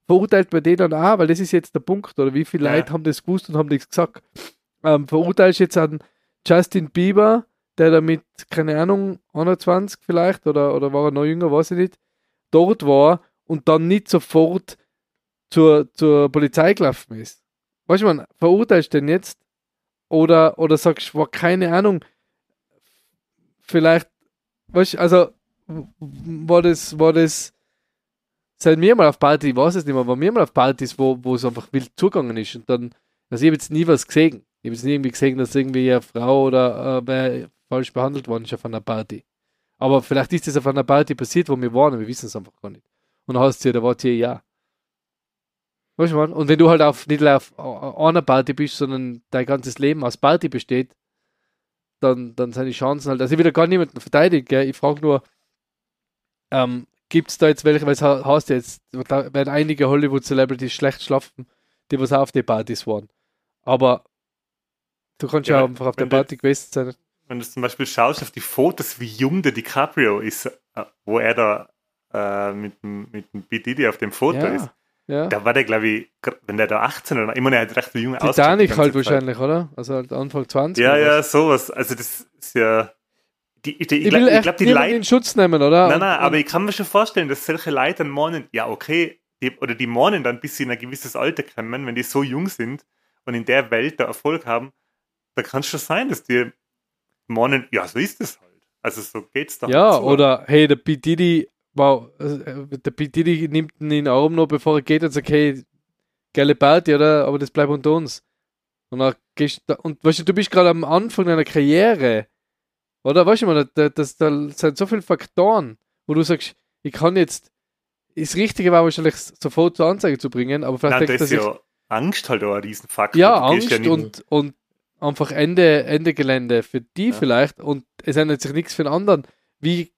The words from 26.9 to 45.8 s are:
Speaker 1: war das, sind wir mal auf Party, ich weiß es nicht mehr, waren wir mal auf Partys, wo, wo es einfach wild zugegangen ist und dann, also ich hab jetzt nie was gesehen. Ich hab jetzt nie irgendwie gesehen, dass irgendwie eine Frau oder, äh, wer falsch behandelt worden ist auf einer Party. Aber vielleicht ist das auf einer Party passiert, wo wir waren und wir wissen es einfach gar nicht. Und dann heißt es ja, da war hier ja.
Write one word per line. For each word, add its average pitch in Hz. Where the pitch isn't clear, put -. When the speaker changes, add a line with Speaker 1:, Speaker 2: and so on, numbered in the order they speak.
Speaker 1:
war 160
das, 160
sind 160
wir 208
mal 180
auf 139
Party, 147
ich 123
weiß 165
es 156
nicht 143
mehr, 127
waren 123
wir 185
mal 233
auf 147
Partys, 131
wo, 131
wo 127
es 120
einfach 123
wild 127
zugegangen 151
ist 110
und 113
dann, 120
also 123
ich 160
hab 156
jetzt -
nie 156
was 165
gesehen. 151
Ich -
hab 117
jetzt 120
nie 139
irgendwie 139
gesehen, 131
dass 127
irgendwie 131
eine 123
Frau 131
oder, 127
äh, 123
wer 131
falsch 127
behandelt 131
worden 113
ist 110
auf -
einer 113
Party. 110
Aber 135
vielleicht 135
ist 165
das 143
auf 135
einer 135
Party 143
passiert, 165
wo 135
wir 120
waren 139
und 113
wir 110
wissen 120
es 107
einfach 95
gar 101
nicht. -
Und 127
dann 127
heißt 135
es -
ja, 127
da 117
war 120
hier 123
ja. 120